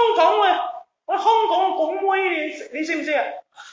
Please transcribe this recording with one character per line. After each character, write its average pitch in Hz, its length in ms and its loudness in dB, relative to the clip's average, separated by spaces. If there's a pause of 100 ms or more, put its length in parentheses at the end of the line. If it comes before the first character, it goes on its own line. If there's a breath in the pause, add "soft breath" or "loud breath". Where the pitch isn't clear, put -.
(160)
港 370 240 4
啊， - 440 0 (220)
我 370 100 -2
香 415 80 -4 (240)
港 370 280 2
讲 339 260 -2
咩？ 381 440 0 (260)
你， 262 60 -8
你 311 60 -4
知 320 100 -4
唔 294 80 -4
知 294 100 -6
啊？ 269 120 0 (480 loud breath)